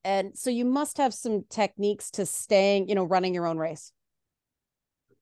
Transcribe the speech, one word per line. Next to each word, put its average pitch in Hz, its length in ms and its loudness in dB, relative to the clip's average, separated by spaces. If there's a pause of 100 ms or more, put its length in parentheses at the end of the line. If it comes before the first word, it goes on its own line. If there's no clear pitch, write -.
And 196 320 0
so - 140 -6
you 240 160 0
must 277 320 0
have 262 160 2
some 214 380 -4
techniques 202 600 -2
to 196 120 -4
staying, 196 640 2
you 208 60 0
know, 190 100 2
running 185 300 2
your 170 120 -2
own 165 120 -2
race. 160 340 -6 (1300)